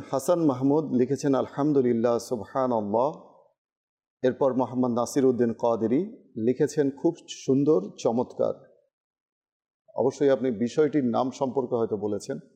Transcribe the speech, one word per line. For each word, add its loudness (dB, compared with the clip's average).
হাসান 0
মাহমুদ, 0
লিখেছেন 0
আলহামদুলিল্লাহ, 0
সুবহানাল্লাহ। -2
এরপর 2
মোহাম্মদ 0
নাসির 0
উদ্দিন 4
কাদেরী 0
লিখেছেন 0
খুব -2
সুন্দর, 2
চমৎকার। -2
অবশ্যই 2
আপনি 0
বিষয়টির 0
নাম 0
সম্পর্কে -4
হয়তো -2
বলেছেন, -6